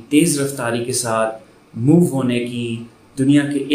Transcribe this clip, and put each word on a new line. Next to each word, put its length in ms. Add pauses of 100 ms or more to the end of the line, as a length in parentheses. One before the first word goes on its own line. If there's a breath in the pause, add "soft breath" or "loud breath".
(100)
तेज़ 320
रफ्तारी 420
के 100
साथ 840
move 280
होने 340
की 480 (280)
दुनिया 280
के 300